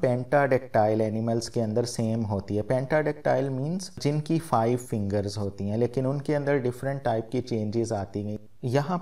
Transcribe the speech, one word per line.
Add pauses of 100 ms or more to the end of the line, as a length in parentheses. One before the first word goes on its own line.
pentadactyl
एनिमल्स
के
अंदर
सेम
होती
है।
Pentadactyl
मीन्स (100)
जिनकी
फाइव
फिंगर्स
होती
हैं,
लेकिन
उनके
अंदर
डिफरेंट
टाइप
की
चेंजेस
आती
गई। (260)
यहाँ